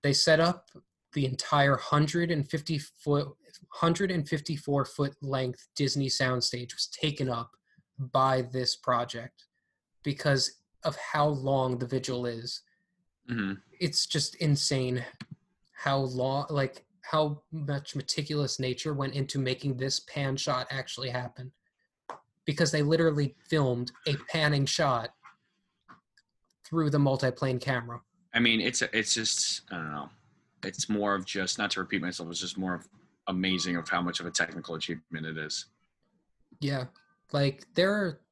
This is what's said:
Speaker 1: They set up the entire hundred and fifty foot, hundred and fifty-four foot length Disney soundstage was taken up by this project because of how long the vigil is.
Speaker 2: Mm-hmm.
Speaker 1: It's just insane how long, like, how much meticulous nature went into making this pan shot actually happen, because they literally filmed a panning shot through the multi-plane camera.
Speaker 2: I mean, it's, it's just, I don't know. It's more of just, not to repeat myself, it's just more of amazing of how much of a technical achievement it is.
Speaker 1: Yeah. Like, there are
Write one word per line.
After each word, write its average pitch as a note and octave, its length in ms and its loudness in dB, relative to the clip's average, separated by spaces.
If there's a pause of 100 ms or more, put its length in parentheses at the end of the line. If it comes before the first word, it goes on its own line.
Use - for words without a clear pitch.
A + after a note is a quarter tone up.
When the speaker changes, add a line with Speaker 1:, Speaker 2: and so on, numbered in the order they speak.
Speaker 1:
They C#3+ 100 4
set D#3 260 6
up F3 300 2 (440)
the C#3 140 0
entire C#3 500 4
hundred D#3 540 2
and D3 180 0
fifty D#3 300 -2
foot, D3 500 -2 (440)
hundred E3+ 380 2
and E3 180 -2
fifty-four C#3+ 560 0
foot C#3+ 380 -2
length C3 540 -2
Disney C#3 320 0
soundstage B2 640 0
was - 140 -4
taken D3 400 -2
up A#2+ 240 -4 (460)
by C3 440 4
this B2 320 -2
project A#2+ 680 -2 (580)
because C#3+ 580 2 (220)
of D#3 140 -2
how D3+ 320 2
long C3 500 2
the B2 80 -4
vigil B2 400 -2
is. A#2 360 -6 (680)
Speaker 2:
Mm-hmm. G#2 220 -2 (260)
Speaker 1:
It's D#3 280 -2
just - 300 -2
insane C3 680 0 (680)
how C#3 260 0
long, C3 520 -2
like, C#3 340 -2 (180)
how D3+ 400 0 (100)
much C#3+ 420 -6
meticulous D3 640 -2
nature C3 360 -2
went C3+ 200 -4
into C#3 240 -2
making C3 380 -2
this C3 240 -2
pan C3+ 360 -4
shot C3 340 -2
actually C3+ 400 -6
happen, B2+ 420 -8 (920)
because D3+ 280 2
they D3+ 100 2
literally D3 540 4 (120)
filmed B2 440 2 (160)
a C#3+ 80 2 (140)
panning D3 360 4
shot B2+ 440 2 (1600)
through D#3+ 240 2
the D3 80 2
multi-plane C3+ 640 2
camera. A#2+ 400 -4 (340)
Speaker 2:
I A2+ 60 4
mean, A2+ 200 6
it's, A2+ 220 0 (100)
it's G#2+ 220 2
just, - 560 -2
I F#2 60 -8
don't D#2 160 -6
know. C#2+ 160 -8 (540)
It's - 260 -6
more G2+ 260 2
of F#2 120 -4
just, F#2+ 320 -2
not G#2 140 0
to F#2+ 80 -4
repeat F#2 200 -2
myself, F2 300 -6
it's E2+ 100 -6
just F2+ 160 -8
more F#2 180 -2
of E2 140 -10 (400)
amazing F#2 480 0
of E2+ 100 -4
how F2+ 140 0
much F2 200 -4
of E2+ 60 -8
a F2 40 -8
technical E2+ 440 -4
achievement D#2+ 520 -8
it D#2+ 100 -8
is. D#2 300 -8 (960)
Speaker 1:
Yeah. C#3 240 -4 (480)
Like, C#3+ 420 0
there F#3 180 4
are G3 280 -2 (120)